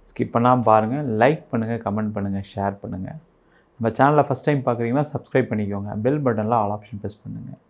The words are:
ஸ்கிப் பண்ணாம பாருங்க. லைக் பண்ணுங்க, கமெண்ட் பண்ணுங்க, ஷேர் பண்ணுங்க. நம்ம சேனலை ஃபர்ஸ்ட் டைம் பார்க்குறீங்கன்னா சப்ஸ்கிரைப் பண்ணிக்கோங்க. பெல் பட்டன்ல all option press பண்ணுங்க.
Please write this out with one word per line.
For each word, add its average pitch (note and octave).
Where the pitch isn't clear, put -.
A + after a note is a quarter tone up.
ஸ்கிப் -
பண்ணாம B2
பாருங்க. A2+
லைக் D#3+
பண்ணுங்க, A2+
கமெண்ட் G#2+
பண்ணுங்க, G2
ஷேர் G2
பண்ணுங்க. G2
நம்ம A2+
சேனலை C#3
ஃபர்ஸ்ட் -
டைம் C#3+
பார்க்குறீங்கன்னா A#2+
சப்ஸ்கிரைப் B2
பண்ணிக்கோங்க. G2+
பெல் C#3+
பட்டன்ல G#2+
all A2
option G#2
press G2+
பண்ணுங்க. A2